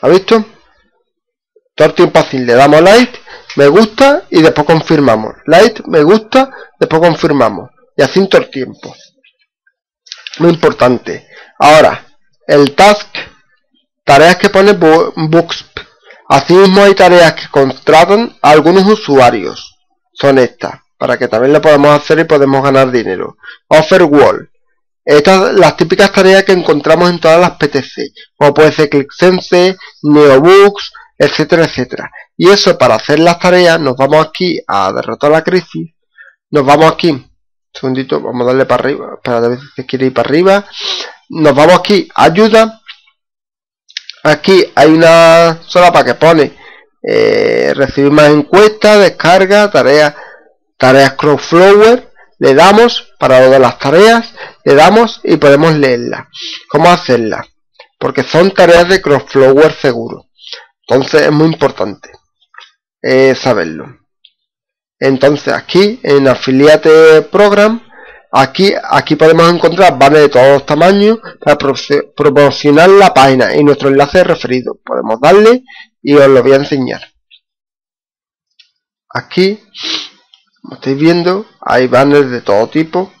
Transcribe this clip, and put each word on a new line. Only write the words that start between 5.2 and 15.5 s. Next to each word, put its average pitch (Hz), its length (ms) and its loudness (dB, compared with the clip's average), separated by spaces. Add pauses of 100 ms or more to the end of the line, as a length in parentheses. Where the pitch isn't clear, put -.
Like, 196 400 0
me 160 160 0
gusta, 220 480 0 (300)
después 160 200 -2
confirmamos. 139 720 -2 (260)
Y 147 60 -2
así 190 260 -2
todo 170 140 0
el - 80 -14
tiempo. - 440 -14 (1500)
Muy 170 100 0
importante. 139 800 -4 (320)
Ahora, 151 440 2 (440)
el 143 260 0
task. 208 340 0 (960)
Tareas 151 320 2
que 202 140 -2
pone 196 220 2
Bu-, 165 400 0 (180)
Books. 165 340 -4 (640)